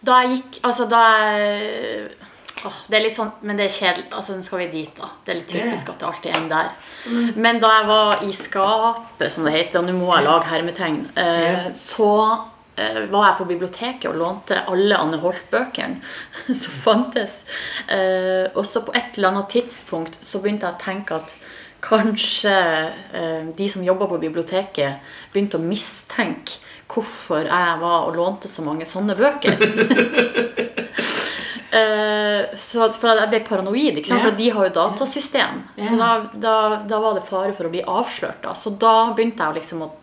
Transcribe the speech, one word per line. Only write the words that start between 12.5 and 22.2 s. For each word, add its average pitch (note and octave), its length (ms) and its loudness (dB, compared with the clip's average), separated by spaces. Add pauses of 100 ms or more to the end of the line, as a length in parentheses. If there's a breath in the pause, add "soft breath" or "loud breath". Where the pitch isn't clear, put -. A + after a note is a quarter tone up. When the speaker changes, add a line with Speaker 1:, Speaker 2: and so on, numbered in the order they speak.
Speaker 1:
eh, G3+ 320 -2
var G3+ 160 4
jeg F#3 140 6
på F#3 80 -4
biblioteket F#3 580 -6
og F#3+ 100 -4
lånte F#3 520 -4
alle G3 280 2
Anne D#3+ 220 0
Holt-bøkene G#3+ 840 -4 (480 loud breath)
<laughs> B3+ 80 0
som - 180 -6
fantes. A3 680 0 (460 loud breath)
Eh, F#3 680 0
og G3+ 100 0
så A3+ 200 -2
på - 100 -8
et - 220 -4
eller F#3+ 120 4
annet G3 200 -2
tidspunkt F3+ 720 -4
så - 180 -6
begynte G#3 220 -2
jeg F3+ 140 -4
å - 40 -16
tenke G3 360 -6
at - 180 -8 (480 loud breath)
kanskje, G3 1120 2 (200)